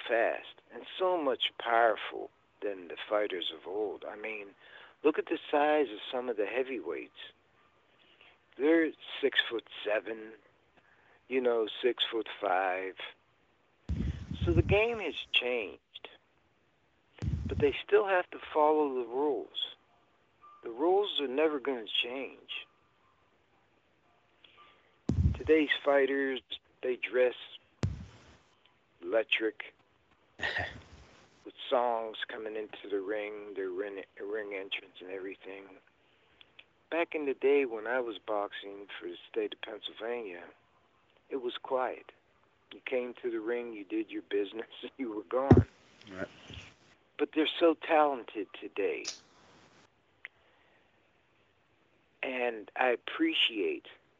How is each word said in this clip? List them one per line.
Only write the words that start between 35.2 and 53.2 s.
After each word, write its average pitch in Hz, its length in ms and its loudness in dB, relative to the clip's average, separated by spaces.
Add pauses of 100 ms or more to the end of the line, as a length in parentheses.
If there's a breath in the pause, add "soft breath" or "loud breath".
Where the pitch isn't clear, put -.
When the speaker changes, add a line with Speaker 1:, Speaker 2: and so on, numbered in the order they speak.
Speaker 1:
Back 160 240 -2
in 151 140 -2
the 131 80 0
day 139 300 4
when 110 200 -6
I 123 140 0
was 117 160 -4 (100)
boxing 101 640 -6 (120)
for - 80 -10
the 87 100 -10 (140)
state 104 220 -2
of - 80 -16
Pennsylvania, 107 800 -8 (880)
it 131 140 -6
was 120 180 -4
quiet. 123 440 -4 (680)
You 107 120 -18
came 123 360 -2
to 123 80 -4
the 113 120 -4
ring, 120 320 -4
you 104 100 -12
did 107 260 -4
your 107 200 -8
business, 101 440 -2
<laughs> - 80 -18
and 123 160 -12
you 120 160 -6
were 104 140 -6
gone. 135 380 8 (520)
Speaker 2:
Right. 95 100 -6 (920)
Speaker 1:
But 147 160 0
they're 156 100 4 (140)
so 165 160 6 (100)
talented 139 640 2 (140)
today. 95 420 -2 (3250)
And 120 560 -4
I 127 120 4
appreciate 113 960 0 (320)